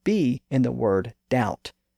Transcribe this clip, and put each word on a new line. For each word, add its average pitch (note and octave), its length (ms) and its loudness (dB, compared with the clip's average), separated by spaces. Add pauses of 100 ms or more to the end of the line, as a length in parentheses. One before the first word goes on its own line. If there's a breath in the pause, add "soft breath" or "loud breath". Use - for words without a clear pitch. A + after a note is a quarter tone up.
B D#3 440 0
in C3 140 2
the B2 80 0
word A2+ 440 0 (140)
doubt A#2+ 440 -2 (260)